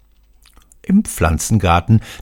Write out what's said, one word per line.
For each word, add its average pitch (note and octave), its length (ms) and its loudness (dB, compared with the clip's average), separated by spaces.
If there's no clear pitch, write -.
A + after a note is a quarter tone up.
Im G3+ 220 0
Pflanzengarten F2+ 1000 0